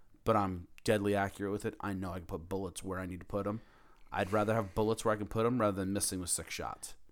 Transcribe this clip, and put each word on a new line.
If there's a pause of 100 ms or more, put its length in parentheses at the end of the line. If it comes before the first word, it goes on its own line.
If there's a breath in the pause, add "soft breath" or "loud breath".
(240)
but
I'm (160)
deadly
accurate
with
it,"
I
know
I
can
put
bullets
where
I
need
to
put
'em. (480 soft breath)
I'd
rather
have
bullets
where
I
can
put
'em
rather
than
missing
with
six
shots. (160)